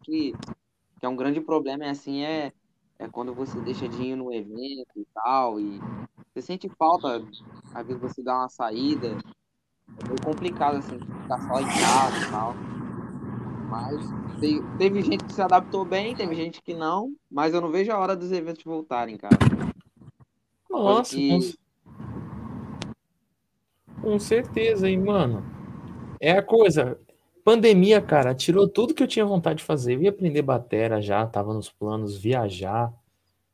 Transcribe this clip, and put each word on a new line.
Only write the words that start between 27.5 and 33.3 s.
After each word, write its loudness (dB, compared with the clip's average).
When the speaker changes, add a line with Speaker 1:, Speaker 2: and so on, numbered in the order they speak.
Speaker 2:
cara, 4
tirou 6
tudo 2
que 2
eu 6
tinha 2
vontade 2
de -14
fazer. 0
Eu 0
ia 4
aprender 0
batera 2
já, 0
tava -2
nos -6
planos, -6
viajar -2